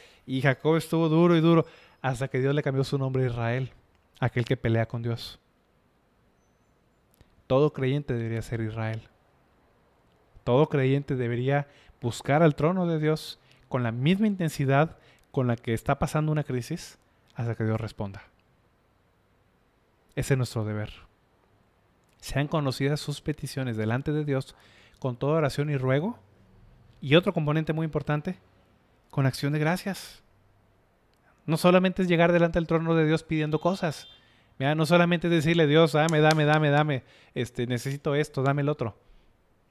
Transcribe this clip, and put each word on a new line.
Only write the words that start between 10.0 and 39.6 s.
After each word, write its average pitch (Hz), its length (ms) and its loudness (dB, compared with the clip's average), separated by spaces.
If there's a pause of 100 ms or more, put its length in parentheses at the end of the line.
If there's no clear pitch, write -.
Todo 131 240 2
creyente 139 480 0
debería 127 520 -2 (340)
buscar 139 420 0
al 156 120 4
trono 175 300 0
de 165 140 -2
Dios 156 400 -4 (300)
con 127 140 -2
la 113 100 -2
misma 180 340 2
intensidad 156 680 0 (340)
con 127 160 0
la 120 80 0
que 117 180 -4
está 135 260 -2
pasando 156 340 -2
una 147 100 -2
crisis - 540 -8 (380)
hasta 117 200 -4
que - 80 -4
Dios 110 160 0
responda. 101 440 -10 (1900)
Ese 143 180 -2
es 135 40 4
nuestro 120 280 -4
deber. 107 260 -6 (1300)
Sean 143 280 -4
conocidas 143 520 -2
sus - 220 -10
peticiones 131 560 -8
delante 113 340 -2
de 151 140 -4
Dios 135 300 -4 (440)
con 127 160 -4
toda 139 220 0
oración 147 320 -2
y 143 80 -2
ruego. 139 420 -2 (840)
Y 139 140 4
otro 180 180 4
componente 156 400 -2
muy 160 120 -4
importante, 151 540 -4 (720)
con 131 160 0
acción 139 280 -2
de 151 60 -2
gracias. 175 640 -4 (1200)
No 156 120 0
solamente 180 440 4
es 185 60 0
llegar 170 240 4
delante 170 280 2
del 160 80 -2
trono 165 280 0
de 160 100 4
Dios 156 180 0
pidiendo 151 360 -2
cosas. 175 480 -4 (520)
Mira, 143 160 0
no 160 100 0
solamente 175 420 4
es 165 60 2
decirle, 165 340 4
"Dios, 156 240 6
dame, 156 300 2
dame, 156 240 4
dame, 151 240 2
dame, 147 340 0 (300)
este, 120 340 -6
necesito 139 480 -4
esto, 147 280 -2
dame 139 180 0
el 143 80 0
otro". 120 280 -6 (720)